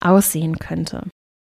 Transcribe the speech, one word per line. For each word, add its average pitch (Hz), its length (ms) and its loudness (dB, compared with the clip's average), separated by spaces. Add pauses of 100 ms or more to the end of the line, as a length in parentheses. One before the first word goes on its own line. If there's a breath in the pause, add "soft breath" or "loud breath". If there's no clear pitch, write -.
aussehen 170 580 2
könnte. - 480 -8 (460)